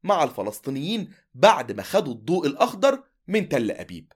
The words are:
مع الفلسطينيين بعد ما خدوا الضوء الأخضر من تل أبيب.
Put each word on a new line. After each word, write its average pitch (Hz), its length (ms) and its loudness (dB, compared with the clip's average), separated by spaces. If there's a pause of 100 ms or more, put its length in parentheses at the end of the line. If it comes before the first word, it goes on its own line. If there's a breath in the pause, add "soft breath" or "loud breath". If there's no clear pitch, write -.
مع 175 220 2
الفلسطينيين 135 880 -6 (220 loud breath)
بعد 131 380 4
ما 104 100 -8
خدوا 156 300 -2
الضوء 120 340 -2
الأخضر 247 560 2 (260)
من 190 200 0
تل 120 220 0
أبيب. 85 460 -12